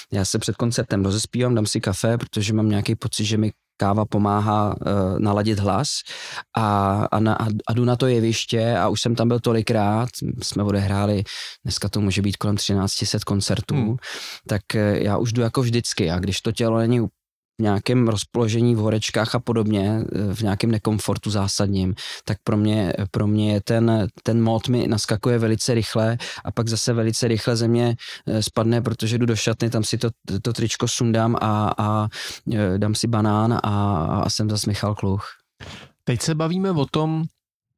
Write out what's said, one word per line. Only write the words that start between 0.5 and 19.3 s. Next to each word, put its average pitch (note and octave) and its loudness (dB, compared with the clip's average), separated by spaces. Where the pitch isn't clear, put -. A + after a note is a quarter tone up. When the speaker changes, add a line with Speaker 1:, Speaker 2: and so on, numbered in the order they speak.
Speaker 1:
koncertem A#2 0
rozespívám, A#2+ 0
dám G#2+ 2
si A2 -2
kafe, A2+ 0
protože A2 -2
mám G#2+ 2
nějaký G#2 0
pocit, - -4
že G#2+ 0
mi G#2+ 2
káva G#2 2
pomáhá, G#2 2
eh, E2 0
naladit G#2 2
hlas G2+ 0
a, G2+ 2
a G#2 2
na, A2 2
a, A2 0
a A2+ 0
jdu A#2+ 2
na B2 4
to C3 2
jeviště A2+ 2
a G2+ 2
už A2 -2
jsem A#2+ 0
tam A#2 2
byl A#2+ 2
tolikrát, A2 2
jsme - -4
odehráli, G2+ 0
dneska G2+ -4
to G#2 -2
může G2 0
být G2+ 0
kolem G#2 0
třináct G2 0
set - -2
koncertů, G2+ -2
Speaker 2:
Hmm. A#2+ 0
Speaker 1:
tak, G#2 -4
eh, G#2 2
já G2+ 0
už A#2 0
jdu A#2+ 0
jako A#2 0
vždycky A#2 0
a F2 0
když F#2 -2
to A#2 -2
tělo A2+ 0
není A#2 4
v - -2
nějakém A2 4
rozpoložení, A#2 2
v A2 2
horečkách A2 0